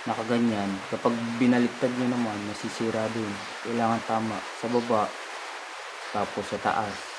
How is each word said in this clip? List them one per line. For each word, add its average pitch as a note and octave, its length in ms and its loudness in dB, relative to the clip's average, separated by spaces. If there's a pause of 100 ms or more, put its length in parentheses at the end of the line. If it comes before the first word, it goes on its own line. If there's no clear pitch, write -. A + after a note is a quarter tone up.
nakaganyan. A2+ 640 2 (220)
Kapag A#2+ 240 2 (240)
binaliktad B2 560 4
nyo B2 240 2
naman, A2 180 0 (140)
masisira A2 640 -2
din. A2 160 -2 (320)
Kailangan A#2 400 2
tama. A2 340 0 (220)
Sa A#2 80 -2
baba, A#2 400 4 (1040)
tapos G2+ 400 -2
sa G2+ 80 -2
taas. G#2 500 0 (100)